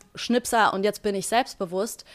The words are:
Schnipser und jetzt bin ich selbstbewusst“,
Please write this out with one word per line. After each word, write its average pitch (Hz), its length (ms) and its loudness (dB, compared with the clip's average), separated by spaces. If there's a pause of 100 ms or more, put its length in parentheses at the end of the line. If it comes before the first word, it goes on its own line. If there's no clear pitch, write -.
(140)
Schnipser 233 600 2
und 190 100 0
jetzt 208 180 0
bin 202 140 -2
ich 185 100 -4
selbstbewusst“, 202 800 -2 (100)